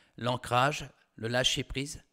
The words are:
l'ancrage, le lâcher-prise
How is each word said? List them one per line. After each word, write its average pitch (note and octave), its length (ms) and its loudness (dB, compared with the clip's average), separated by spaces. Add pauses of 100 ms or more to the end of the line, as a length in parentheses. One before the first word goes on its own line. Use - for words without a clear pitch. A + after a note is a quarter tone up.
(180)
l'ancrage, B2 720 0 (280)
le A2 100 -4
lâcher-prise C3 760 -2 (120)